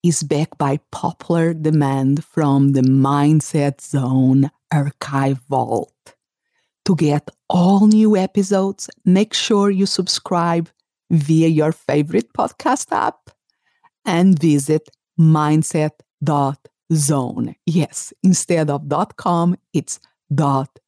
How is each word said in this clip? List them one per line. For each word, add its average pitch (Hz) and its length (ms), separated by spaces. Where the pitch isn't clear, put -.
is 170 180
backed 151 380
by 143 200
popular 170 640
demand 143 680
from 139 500
the 135 80
Mindset 143 1000
Zone 131 680
archive 139 680
vault. 117 680
To 185 100
get 147 340
all 190 380
new 214 280
episodes, 190 760
make 190 300
sure 202 380
you 190 140
subscribe 170 840
via 160 380
your 156 240
favorite 151 600
podcast - 600
app - 400
and 180 340
visit 151 480
mindset 156 720
dot 143 440
zone. 139 640
Yes, - 480
instead 165 460
of 143 180
dot 147 300
com, 175 400
it's - 260
dot 139 540